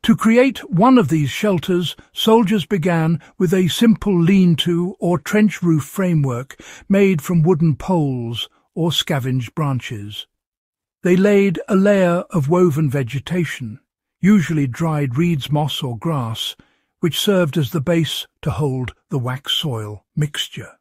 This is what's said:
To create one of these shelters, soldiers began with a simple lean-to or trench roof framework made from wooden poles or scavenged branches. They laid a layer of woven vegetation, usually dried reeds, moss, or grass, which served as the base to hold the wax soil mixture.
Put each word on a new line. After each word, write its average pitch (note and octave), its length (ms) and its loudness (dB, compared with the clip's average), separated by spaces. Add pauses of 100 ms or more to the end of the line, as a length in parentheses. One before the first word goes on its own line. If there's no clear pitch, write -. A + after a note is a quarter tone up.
To A3+ 120 4
create A#3+ 440 2 (100)
one A#3+ 280 6
of E3 120 4
these D3+ 200 0
shelters, F3+ 640 -2 (180)
soldiers A3 520 2
began E3 560 0 (160)
with F3+ 160 2
a F#3 140 2
simple G#3 500 2
lean-to F3 800 2
or F3 220 0
trench G#3+ 420 0
roof D#3+ 220 2
framework C#3+ 720 -4 (320)
made G3 340 2
from F3 220 0
wooden D#3+ 320 2
poles B2+ 720 -4 (260)
or D#3+ 200 -2
scavenged C3 600 -4
branches. A#2+ 720 -6 (760)
They F#3 140 2
laid G3 500 2
a G3+ 80 0
layer F#3+ 540 2
of D3 200 -2
woven D#3+ 400 2
vegetation, C3+ 920 -6 (400)
usually E3 460 2
dried C#3+ 500 -4
reeds, E3 340 -2
moss, D3 320 -2
or A#2+ 140 -8
grass, B2 580 -6 (460)
which F3 180 0
served F3+ 380 2
as C#3 140 -2
the D#3+ 100 -4
base E3 440 -2 (160)
to C#3+ 100 -4
hold C3 420 -4 (160)
the C#3+ 100 -4
wax B2+ 320 -8
soil A2 540 -6 (100)
mixture. - 640 -6